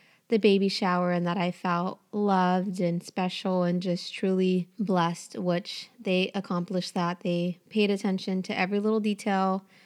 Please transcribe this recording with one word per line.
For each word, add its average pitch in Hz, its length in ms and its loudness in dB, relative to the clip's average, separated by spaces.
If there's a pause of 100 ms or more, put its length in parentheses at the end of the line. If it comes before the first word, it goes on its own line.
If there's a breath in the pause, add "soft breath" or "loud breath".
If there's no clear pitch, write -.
(280 soft breath)
the 226 100 2
baby 196 320 4
shower 180 400 0
and 175 160 0
that 175 100 0
I 180 140 0
felt 180 500 -2 (100)
loved 185 680 2
and 175 220 0
special 185 640 -2
and 175 180 0
just 175 320 -4
truly 185 640 0
blessed, 175 600 0
which - 520 -4 (100)
they 185 340 0
accomplished 180 600 -4
that. 180 260 -2
They 175 380 -2 (100)
paid 208 220 2
attention 190 540 0
to - 140 -4
every 196 220 0
little 214 180 0
detail, 196 640 0 (240 soft breath)